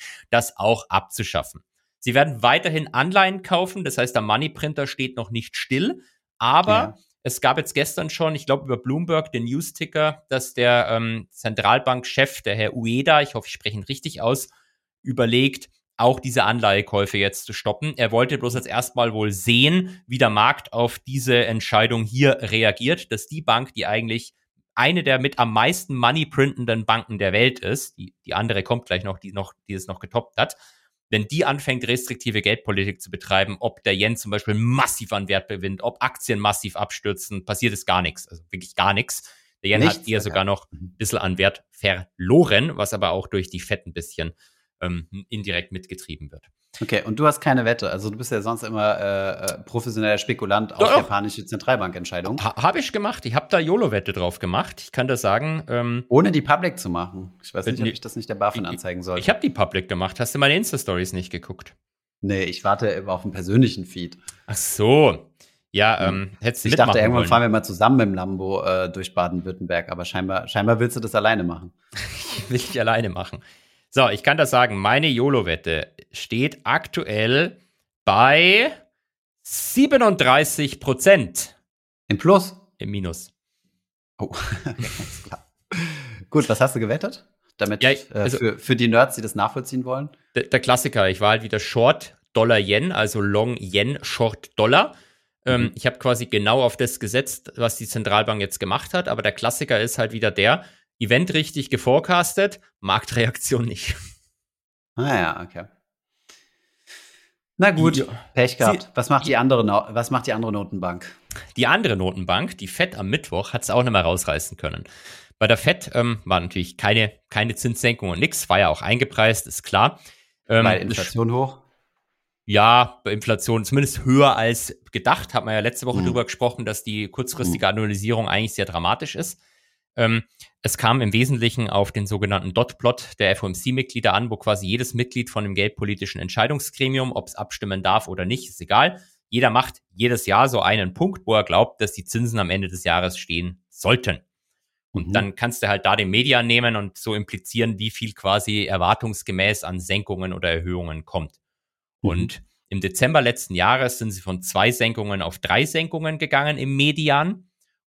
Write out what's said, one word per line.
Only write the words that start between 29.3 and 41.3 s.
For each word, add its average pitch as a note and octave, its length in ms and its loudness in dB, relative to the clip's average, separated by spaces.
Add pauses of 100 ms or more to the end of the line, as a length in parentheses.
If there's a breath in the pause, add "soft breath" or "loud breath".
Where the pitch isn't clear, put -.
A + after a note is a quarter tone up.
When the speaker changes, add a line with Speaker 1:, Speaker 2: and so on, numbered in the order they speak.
Speaker 1:
noch, G2 220 -10 (160)
die G2+ 60 -8
es F2+ 120 -10
noch F2+ 120 -12
getoppt - 360 -6
hat, - 220 -2 (540 soft breath)
wenn G#2+ 160 0
die D#3 180 -2
anfängt, C3+ 420 -2
restriktive A#2+ 540 -2
Geldpolitik G2+ 580 -2
zu F2+ 120 -18
betreiben, G2 480 0
ob - 240 -6
der G2+ 120 0
Yen G#2+ 220 2
zum G#2 140 -10
Beispiel G#2 240 -2
massiv A#2+ 580 -2
an G2 140 -4
Wert F#2+ 200 0
gewinnt, F#2+ 360 -8
ob A#2+ 160 -4
Aktien A#2+ 400 -4
massiv G#2 360 -2
abstürzen, G2 720 -8
passiert G#2+ 260 -2
ist G2 140 -10
gar F#2 160 2
nichts, - 260 -8
also E2 220 -20
wirklich F2+ 240 -14
gar G2 220 2
nichts. - 360 -6 (320 loud breath)
Der G2 60 -2
Yen G#2+ 120 4
Speaker 2:
Nichts? G#2 180 2
Speaker 1:
hat - 80 -14
eher A2 100 0
Speaker 2:
Okay. G2 120 -2
Speaker 1:
sogar F#2 140 0
noch G2 280 -2
Speaker 2:
Mhm. E2 140 -18
Speaker 1:
ein - 120 -20
bisschen A2 220 -4
an F#2 180 -2